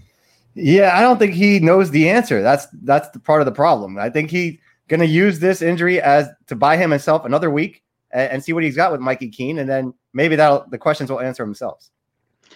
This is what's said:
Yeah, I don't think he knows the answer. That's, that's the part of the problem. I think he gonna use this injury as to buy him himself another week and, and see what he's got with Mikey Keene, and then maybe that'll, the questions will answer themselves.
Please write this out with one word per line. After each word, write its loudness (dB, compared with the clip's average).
Yeah, 4
I 4
don't 4
think 2
he 4
knows 4
the 2
answer. 0
That's, 0
that's 0
the -20
part 0
of -2
the -2
problem. -2
I -6
think -4
he -6
gonna 0
use 2
this 0
injury -2
as 2
to -12
buy 0
him 0
himself -2
another -2
week -6
and, -2
and -8
see -6
what -4
he's -4
got 0
with -6
Mikey -6
Keene, -8
and -6
then -4
maybe 0
that'll, 2
the -12
questions -4
will -6
answer -8
themselves. -12